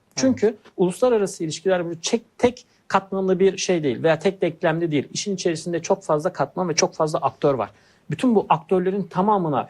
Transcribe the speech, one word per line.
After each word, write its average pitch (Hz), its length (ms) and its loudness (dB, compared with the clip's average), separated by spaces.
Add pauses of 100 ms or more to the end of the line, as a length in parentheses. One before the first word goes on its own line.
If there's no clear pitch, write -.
(160)
Çünkü 240 420 0 (200)
uluslararası 190 640 0
ilişkiler 175 420 -2
böyle 170 160 -10
çek-, - 360 -4
tek 240 280 0 (220)
katmanlı 190 520 0
bir 190 180 4
şey 175 260 0
değil 131 200 -2
veya 160 160 4
tek 190 220 -2
denklemli 165 500 0
değil. 143 220 0
İşin 202 220 -4
içerisinde 170 460 -4
çok 190 220 -2
fazla 165 300 0
katman 175 360 -4
ve 156 60 -4
çok 175 180 0
fazla 160 260 -2
aktör 139 340 0
var. 110 180 -4 (400)
Bütün 233 240 2
bu 185 140 2
aktörlerin 185 540 0
tamamına 180 680 0